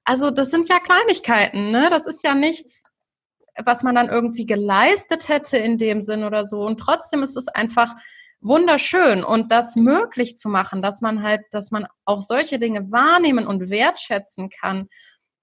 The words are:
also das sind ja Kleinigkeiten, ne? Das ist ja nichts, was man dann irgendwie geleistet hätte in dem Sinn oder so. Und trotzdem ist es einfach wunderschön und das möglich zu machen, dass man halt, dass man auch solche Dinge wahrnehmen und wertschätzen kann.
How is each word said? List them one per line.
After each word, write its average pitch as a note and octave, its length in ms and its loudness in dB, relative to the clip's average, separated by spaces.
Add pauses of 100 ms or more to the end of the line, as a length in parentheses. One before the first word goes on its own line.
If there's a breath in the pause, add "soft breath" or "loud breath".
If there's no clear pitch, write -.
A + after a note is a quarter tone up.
also C4+ 260 2
das C#4 180 0
sind E4+ 200 0
ja F4+ 100 6
Kleinigkeiten, A#3 920 2
ne? C4+ 200 4
Das D#4+ 160 0
ist - 160 -10
ja C#4+ 120 2
nichts, D#4+ 480 -2 (800)
was A#3+ 200 0
man B3 120 0
dann A#3+ 140 2
irgendwie A#3 360 -2
geleistet A3+ 840 0
hätte D4 280 0
in A3+ 200 0
dem G#3+ 240 0
Sinn G#3+ 220 -4
oder G#3 220 -2
so. G#3 180 -6
Und A3 160 -4
trotzdem D4+ 440 -2
ist C4+ 140 -8
es B3+ 120 -8
einfach A#3 460 0 (460 loud breath)
wunderschön D4 840 2
und A3+ 280 0
das A#3 240 2
möglich B3 640 2
zu G#3+ 120 -8
machen, F#3+ 320 -2
dass G3+ 200 -4
man A3 220 -4
halt, G#3+ 180 -2 (100)
dass G#3 200 -8
man G#3+ 160 -6 (180)
auch G3+ 160 -2
solche B3+ 380 -2
Dinge G#3+ 320 -4
wahrnehmen C#4 560 4
und F#3 220 -4
wertschätzen G3+ 800 -2
kann. F#3+ 380 -6 (560 soft breath)